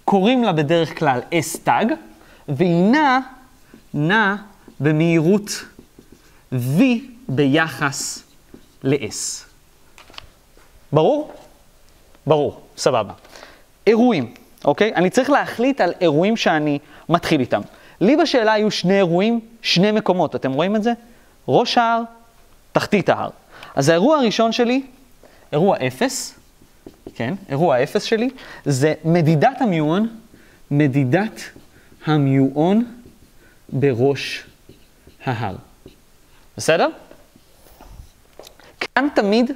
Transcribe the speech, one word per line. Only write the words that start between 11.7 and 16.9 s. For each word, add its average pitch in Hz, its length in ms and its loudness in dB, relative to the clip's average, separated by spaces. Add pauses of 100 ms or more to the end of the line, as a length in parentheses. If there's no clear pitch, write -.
ברור, 143 340 0 (160)
סבבה. 110 360 0 (760)
אירועים, 214 460 2 (320)
אוקיי? - 300 0
אני 180 140 2
צריך 254 200 0
להחליט 247 520 0
על 175 200 0
אירועים 180 360 2
שאני 151 420 0 (300)